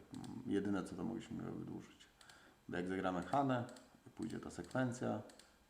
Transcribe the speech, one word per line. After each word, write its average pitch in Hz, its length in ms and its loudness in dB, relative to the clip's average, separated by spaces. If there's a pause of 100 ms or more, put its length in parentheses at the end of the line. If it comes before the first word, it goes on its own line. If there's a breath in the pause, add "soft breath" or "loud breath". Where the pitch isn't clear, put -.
(140)
mm, - 320 -8
jedyne, 101 380 4
co 90 120 -6
to 90 80 -2
mogliśmy 90 480 -4
wydłużyć. - 540 -8 (600 loud breath)
Bo 90 80 -4
jak 90 120 0
zagramy 92 340 2
Hane, 131 420 4 (500)
pójdzie - 260 -2
ta - 100 -8
sekwencja 117 720 0 (480 loud breath)